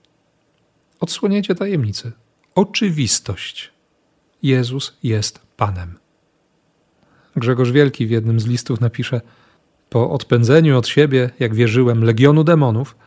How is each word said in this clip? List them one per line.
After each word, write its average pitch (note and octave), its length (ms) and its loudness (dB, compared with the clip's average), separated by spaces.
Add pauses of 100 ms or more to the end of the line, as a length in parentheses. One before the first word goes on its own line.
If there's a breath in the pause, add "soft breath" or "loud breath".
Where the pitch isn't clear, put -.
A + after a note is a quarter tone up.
(1000)
Odsłonięcie G3 560 -4
tajemnicy. C#3 560 -4 (440)
Oczywistość. F3 1160 -4 (720)
Jezus B2+ 600 -2
jest A2 380 -4 (160)
Panem. F2+ 400 -6 (1400 soft breath)
Grzegorz A#2+ 360 0
Wielki C3+ 360 2
w A2 40 -4
jednym A2+ 280 0
z A2 80 -2
listów A#2+ 340 -4
napisze: A#2+ 400 -4 (680 soft breath)
„Po A#2+ 220 0
odpędzeniu C3 680 4
od A#2 100 0
siebie, C3+ 420 2 (100)
jak A2 160 -2
wierzyłem, A#2 480 2
legionu C3+ 400 4
demonów, C#3 520 0 (120)